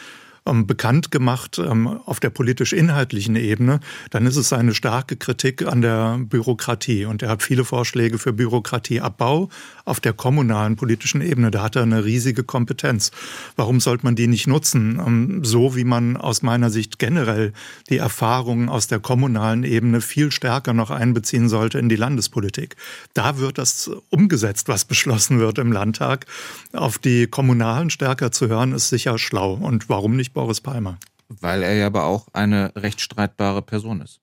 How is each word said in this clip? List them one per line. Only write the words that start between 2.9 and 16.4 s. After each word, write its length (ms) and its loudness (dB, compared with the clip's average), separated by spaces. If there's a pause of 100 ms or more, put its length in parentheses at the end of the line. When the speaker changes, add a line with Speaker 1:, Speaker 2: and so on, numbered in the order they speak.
Speaker 1:
Ebene, 440 2 (300)
dann 160 2
ist 100 2
es 180 0
eine 200 4
starke 420 -2
Kritik 500 -2
an 160 2
der 380 2
Bürokratie. 880 -2
Und 180 -6
er 60 -2
hat 140 -2
viele 220 0
Vorschläge 520 0
für 160 -2
Bürokratieabbau 1160 -2 (360)
auf 140 -4
der 140 0
kommunalen 600 2
politischen 460 -2
Ebene. 300 2
Da 120 0
hat 120 -2
er 80 2
eine 220 2
riesige 380 0
Kompetenz. 680 -2 (440)
Warum 240 2
sollte 260 0
man 100 2
die 120 2
nicht 200 2
nutzen? 580 2
Ähm, 380 0
so 320 4
wie 80 0
man 340 2
aus 240 -2